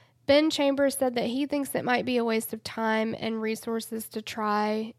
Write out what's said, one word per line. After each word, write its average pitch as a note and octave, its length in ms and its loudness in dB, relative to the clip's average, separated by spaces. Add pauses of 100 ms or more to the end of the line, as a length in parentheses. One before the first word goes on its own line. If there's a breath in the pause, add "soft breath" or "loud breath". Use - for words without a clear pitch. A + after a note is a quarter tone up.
(260 soft breath)
Ben D4+ 240 6
Chambers C#4 480 2
said B3+ 180 0
that A3+ 120 0
he C4 180 -2
thinks C#4 300 -2
it - 100 -2
might A#3+ 200 2
be B3 120 0
a A#3 80 2
waste A3+ 280 0
of A3+ 100 -10
time A3 560 -2
and A3+ 220 -4
resources A3+ 680 -4
to A3 120 -8
try G#3+ 760 0